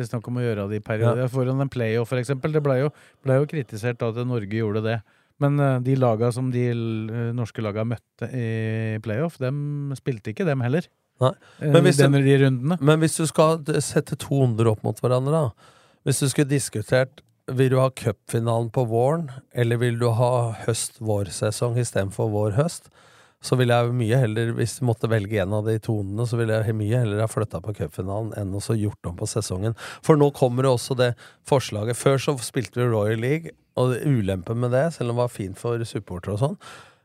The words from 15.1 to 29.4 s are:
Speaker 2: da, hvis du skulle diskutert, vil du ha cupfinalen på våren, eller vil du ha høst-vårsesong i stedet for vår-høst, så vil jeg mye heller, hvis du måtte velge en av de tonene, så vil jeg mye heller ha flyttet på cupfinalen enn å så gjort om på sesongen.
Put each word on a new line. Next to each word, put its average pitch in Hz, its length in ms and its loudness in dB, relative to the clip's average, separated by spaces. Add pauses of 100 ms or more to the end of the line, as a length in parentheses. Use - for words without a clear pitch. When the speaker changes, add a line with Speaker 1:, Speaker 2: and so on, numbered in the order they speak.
Speaker 2:
da, 160 140 2 (600)
hvis 139 140 0
du 143 80 2
skulle 135 220 2
diskutert, 127 720 0 (260)
vil 131 240 2
du 131 80 4
ha 131 100 4
cupfinalen 117 800 -2
på 131 160 0
våren, 127 460 0 (240)
eller 120 260 2
vil 120 160 0
du 120 140 0
ha 120 400 2 (420)
høst-vårsesong 107 840 -2
i 120 60 0
stedet 98 280 -2
for 113 200 -2
vår-høst, 107 560 0 (540)
så - 120 0
vil 123 160 4
jeg 120 240 2
mye 117 240 2
heller, 117 380 0
hvis 117 220 -2
du 127 100 -2
måtte 117 180 -2
velge 110 320 0
en 95 160 0
av 107 100 -2
de 113 140 0
tonene, 104 480 -4
så 113 80 -4
vil 117 160 0
jeg 110 240 0
mye 107 240 0
heller 107 240 0
ha 113 80 -2
flyttet 104 320 -4
på 110 140 -8
cupfinalen 98 600 -6
enn 101 140 -6
å 98 120 -4
så 117 120 -2
gjort 104 320 -4
om 87 80 -8
på 107 160 -6
sesongen. 104 460 -4 (260)